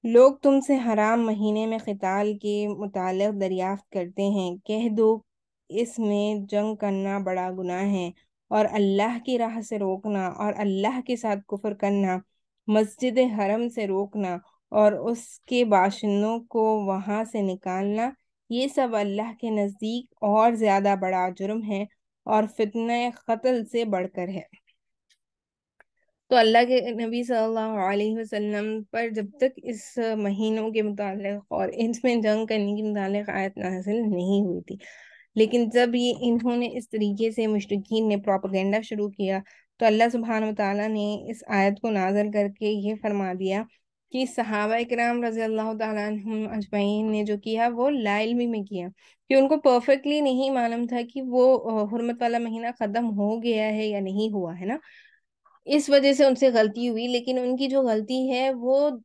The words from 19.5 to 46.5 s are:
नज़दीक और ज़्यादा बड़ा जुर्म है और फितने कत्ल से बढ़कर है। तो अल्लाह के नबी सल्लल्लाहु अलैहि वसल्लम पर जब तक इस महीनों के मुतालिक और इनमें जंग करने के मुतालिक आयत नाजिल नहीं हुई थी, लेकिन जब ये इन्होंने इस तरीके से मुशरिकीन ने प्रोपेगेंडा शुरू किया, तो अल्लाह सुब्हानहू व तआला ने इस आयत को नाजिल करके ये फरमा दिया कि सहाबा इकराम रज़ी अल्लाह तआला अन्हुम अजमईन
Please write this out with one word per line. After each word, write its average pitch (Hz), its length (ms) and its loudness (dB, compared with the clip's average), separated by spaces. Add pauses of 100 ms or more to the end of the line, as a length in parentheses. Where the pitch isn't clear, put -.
नज़दीक 214 720 -4
और 220 320 4
ज़्यादा 202 400 2
बड़ा 185 360 -2
जुर्म 202 320 -6
है 208 240 -4 (380)
और 214 220 2
फितने 233 640 -2 (180)
कत्ल 233 360 0
से 233 220 -2
बढ़कर 185 420 -4
है। 185 180 -10 (1800)
तो 254 40 6
अल्लाह 233 280 8
के 247 160 4 (140)
नबी 233 300 -4
सल्लल्लाहु 220 600 -2
अलैहि 208 320 0
वसल्लम 208 500 -4 (280)
पर 233 200 -2
जब 208 180 -6 (100)
तक 262 120 2 (120)
इस 226 280 -10 (240)
महीनों 220 540 -2
के 220 100 0
मुतालिक 202 680 -6
और 190 240 -2
इनमें 233 460 0
जंग 214 260 0
करने 208 280 -2
के 214 80 -6
मुतालिक 208 460 -2
आयत 190 280 -4
नाजिल 190 460 -2
नहीं 196 400 2
हुई 175 180 -2
थी, 196 160 -12 (580)
लेकिन 220 340 4
जब 240 260 2
ये 247 160 2 (160)
इन्होंने 240 400 0 (100)
इस 240 140 -10
तरीके 214 400 0
से 220 160 -2
मुशरिकीन 214 600 0
ने 208 120 2
प्रोपेगेंडा 196 600 0
शुरू 208 280 -6
किया, 190 320 -4 (380)
तो 226 60 2
अल्लाह 226 240 6
सुब्हानहू 220 420 -2
व - 20 -6
तआला 208 340 0
ने 208 260 -2 (160)
इस 226 200 -12
आयत 202 320 2
को 233 80 -2
नाजिल 202 420 0
करके 208 380 0 (100)
ये 208 160 -2
फरमा 202 380 -2
दिया 190 320 -2 (460)
कि 254 160 -2
सहाबा 214 500 -2
इकराम 240 460 0
रज़ी 226 180 -2
अल्लाह 220 320 -2
तआला 214 340 -4
अन्हुम 214 400 -6
अजमईन 208 640 -2